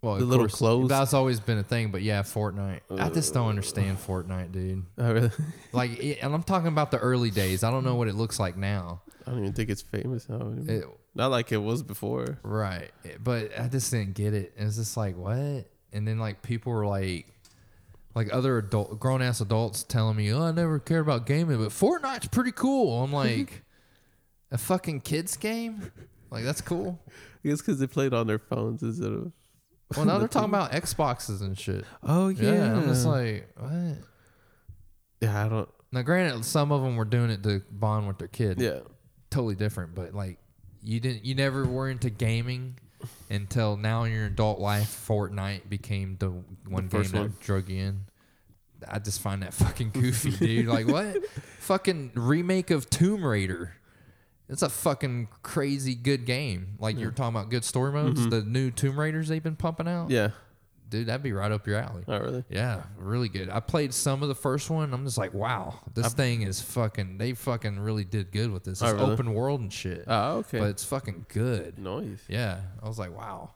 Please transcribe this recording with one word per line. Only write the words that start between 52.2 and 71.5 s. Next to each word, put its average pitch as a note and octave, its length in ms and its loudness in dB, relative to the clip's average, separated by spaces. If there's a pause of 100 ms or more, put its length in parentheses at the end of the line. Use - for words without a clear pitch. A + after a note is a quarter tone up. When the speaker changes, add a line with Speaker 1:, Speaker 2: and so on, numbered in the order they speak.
Speaker 1:
of C#3+ 180 2
Tomb F#3+ 360 2
Raider. F#2 500 0 (720)
It's C#3+ 140 -4
a - 80 2
fucking B2+ 600 -2 (140)
crazy C#3 520 -2
good B2 300 0
game. G#2+ 520 -4
Like, A2 180 0
Speaker 2:
Yeah. A#2 80 -2
Speaker 1:
you're A2+ 80 0
talking A#2 240 0
about G#2+ 140 -4
good A#2+ 140 0
story C3 300 0
modes, D3+ 280 2
Speaker 2:
Mm-hmm. A#2 80 4
Speaker 1:
the A2+ 140 2
new B2+ 260 2
Tomb C3+ 300 0
Raiders D#3 280 0
they've D#3+ 140 0
been D#3+ 140 -2
pumping E3 320 -2
out. E3+ 240 -2
Speaker 2:
Yeah. G#2+ 200 4 (560)
Speaker 1:
Dude, A2 200 -2
that'd C3 160 -2
be B2+ 100 0
right G2 180 0
up G2+ 140 -2
your G#2 120 0
alley. A2+ 300 -4
Speaker 2:
Oh, G#2 120 0
really? B2+ 280 -2
Speaker 1:
Yeah, A2 360 -2 (160)
really A2 280 0
good. F#2+ 220 -4
I G2 100 -2
played D3 320 0
some C3+ 300 0
of D3 80 0
the C3 60 0
first C#3 340 -2
one. D#3 240 0
I'm B2+ 100 -4
just B2+ 140 -2
like, G2+ 160 -2
"Wow, G#2+ 460 -2 (160)
this A2+ 100 2
Speaker 2:
I've A2+ 80 2
Speaker 1:
thing B2 300 2
is F#2+ 180 -4
fucking," G#2 560 -4
they A#2+ 160 -2
fucking A2 460 -4
really G#2+ 240 0
did F#2 280 -4
good G#2+ 200 0
with F#2 140 -6
this. F#2+ 180 -4
Speaker 2:
Oh, - 60 2
Speaker 1:
It's A2 40 4
Speaker 2:
really? G#2 200 4
Speaker 1:
open A2+ 200 0
world C3 280 0
and G2+ 120 -6
shit. F2+ 340 -6
Speaker 2:
Oh, A#2 300 2
okay. E3+ 220 -4
Speaker 1:
But G2+ 100 2
it's F#2+ 160 -4
fucking A2 440 -6
good. G2+ 500 -2